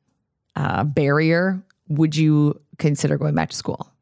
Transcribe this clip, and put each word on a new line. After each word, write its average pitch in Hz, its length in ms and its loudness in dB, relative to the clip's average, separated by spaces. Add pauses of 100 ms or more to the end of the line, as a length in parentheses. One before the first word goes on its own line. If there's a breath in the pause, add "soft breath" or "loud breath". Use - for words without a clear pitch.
(560)
uh, - 280 -2
barrier, 160 800 0 (260)
would 151 280 0
you 151 440 2 (180)
consider 147 400 0
going 147 160 -2
back 147 160 -2
to - 60 -14
school? - 360 -10 (100)